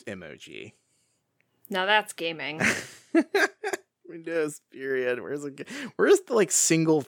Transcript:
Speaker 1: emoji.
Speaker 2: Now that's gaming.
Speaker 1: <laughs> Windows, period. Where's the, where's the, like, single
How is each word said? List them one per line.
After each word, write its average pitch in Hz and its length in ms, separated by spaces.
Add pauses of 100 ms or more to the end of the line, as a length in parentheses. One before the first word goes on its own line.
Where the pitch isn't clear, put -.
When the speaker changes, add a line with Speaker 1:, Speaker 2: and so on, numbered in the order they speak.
Speaker 1:
emoji. 78 680 (960)
Speaker 2:
Now 185 160
that's 208 280
gaming. 156 460 (540)
Speaker 1:
<laughs> 330 260 (680)
Windows, 165 500 (140)
period. 127 480
Where's 139 220
the, 143 220 (300)
where's 294 260
the, - 120
like, 208 180
single 160 560